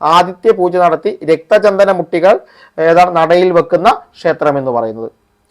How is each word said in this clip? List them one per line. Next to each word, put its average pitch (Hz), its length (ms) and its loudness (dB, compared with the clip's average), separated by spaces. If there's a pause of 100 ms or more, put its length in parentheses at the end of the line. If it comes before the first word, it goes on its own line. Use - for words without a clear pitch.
ആദിത്യ 180 500 0
പൂജ 180 260 -2
നടത്തി 175 460 -2
രക്തചന്ദന 196 680 0
മുട്ടികൾ 180 480 0 (400)
ഏതാണ് 170 360 2
നടയിൽ 175 360 2
വെക്കുന്ന 170 500 0 (160)
ക്ഷേത്രം 151 400 -4
എന്ന് 131 140 -6
പറയുന്നത്. 113 400 -6 (400)